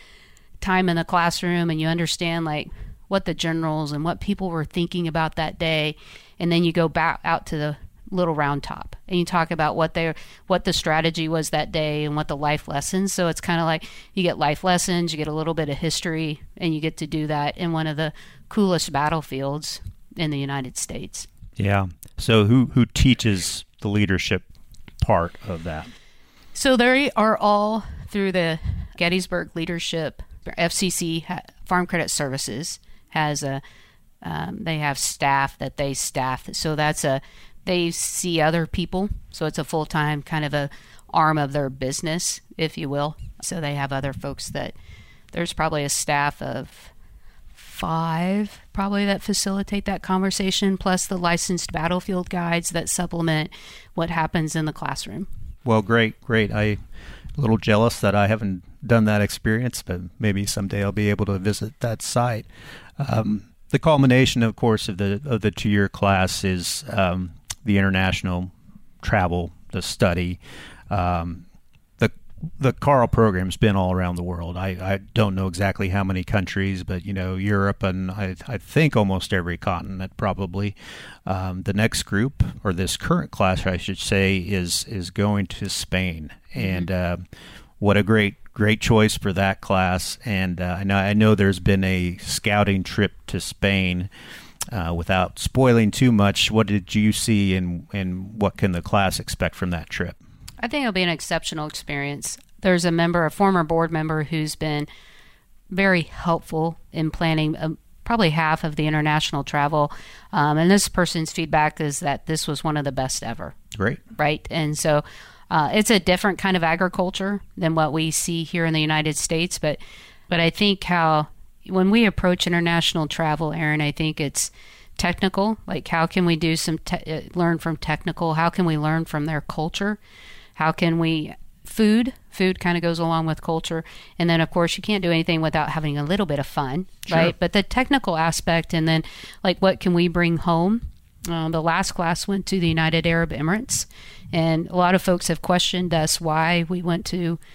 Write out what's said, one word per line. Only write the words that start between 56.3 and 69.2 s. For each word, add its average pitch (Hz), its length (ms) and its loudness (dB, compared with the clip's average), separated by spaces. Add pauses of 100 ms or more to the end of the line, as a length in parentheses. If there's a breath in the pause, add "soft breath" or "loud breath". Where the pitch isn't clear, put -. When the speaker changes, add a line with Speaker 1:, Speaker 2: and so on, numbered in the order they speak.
Speaker 2:
I, 107 260 0 (580 loud breath)
a 147 40 -4
little 110 180 4
jealous 113 420 4
that 98 140 2
I 101 140 4
haven't 101 340 0 (240)
done 113 200 6
that 104 140 4
experience, 113 640 -2
but 90 180 -6 (180)
maybe 101 280 0
someday 101 380 -2
I'll 101 80 0
be 104 180 2
able 104 160 0
to 98 120 -2
visit 104 420 -4
that 113 200 -2
site. 120 460 -2 (640 loud breath)
Um, 107 400 0 (200)
the - 100 2
culmination, 131 640 6
of 110 100 0
course, 113 340 0
of 90 100 -8
the, 101 260 0
of 120 160 -2
the 104 100 2
two-year 101 380 2
class 98 560 2
is, 90 460 -2
um, 92 420 0 (320)
the 101 140 4
international 92 760 0 (500)
travel, 87 480 0 (220)